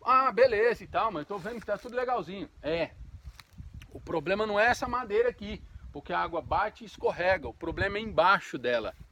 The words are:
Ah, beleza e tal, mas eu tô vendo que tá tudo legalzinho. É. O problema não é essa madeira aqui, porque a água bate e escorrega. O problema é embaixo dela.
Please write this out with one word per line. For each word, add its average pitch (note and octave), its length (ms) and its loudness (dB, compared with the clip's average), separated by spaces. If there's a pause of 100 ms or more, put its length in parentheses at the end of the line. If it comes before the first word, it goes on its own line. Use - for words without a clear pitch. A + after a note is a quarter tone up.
Ah, C4 300 6
beleza A#3 500 4
e - 40 -14
tal, G3+ 260 0
mas D#3 80 -6
eu D3 60 -8
tô G3+ 100 -8
vendo G#3 240 -8
que - 60 -16
tá G#3 100 -2
tudo A3+ 180 -10
legalzinho. G#3 540 -4 (140)
É. D#3+ 300 -2 (960)
O - 100 -16
problema F3 460 -2
não G#3 120 0
é A3 100 6
essa B3 200 0
madeira A#3+ 400 0
aqui, G#3 340 -6 (320)
porque C#3+ 180 -10
a F3 60 0
água E3+ 240 -2
bate F3+ 400 -2
e A3 60 -14
escorrega. F3+ 580 0
O A2+ 80 -10
problema F#3 440 -4
é - 20 -4
embaixo F3+ 580 4
dela. A#2 340 0 (200)